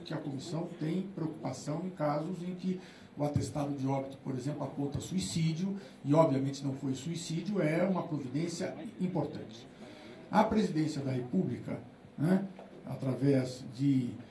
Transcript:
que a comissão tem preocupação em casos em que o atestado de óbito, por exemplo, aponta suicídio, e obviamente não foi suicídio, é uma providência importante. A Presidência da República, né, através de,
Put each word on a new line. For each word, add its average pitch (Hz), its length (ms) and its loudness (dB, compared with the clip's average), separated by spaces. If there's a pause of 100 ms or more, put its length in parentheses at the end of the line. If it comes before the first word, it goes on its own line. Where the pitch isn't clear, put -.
que - 80 -8
a - 60 -2
comissão 151 500 -4 (100)
tem 175 240 0 (120)
preocupação 156 720 -4
em 185 40 -4
casos 160 520 -2
em 180 120 -4
que 180 240 -2 (380)
o 139 80 0
atestado 143 500 0
de 131 120 -2
óbito, 135 320 0
por 131 160 -6
exemplo, 139 280 -4
aponta 139 380 -2
suicídio, 175 760 0 (280)
e 139 80 4
obviamente 139 500 6
não 135 120 -2
foi 135 180 -2
suicídio, 165 720 -2
é 160 200 4
uma 180 200 2
providência 147 720 -2 (260)
importante. - 640 -2 (640)
A 214 140 8
Presidência 156 560 2
da 131 100 -2
República, 127 680 0 (360)
né, 180 280 6 (420)
através 131 800 2 (120)
de, 131 340 4 (200)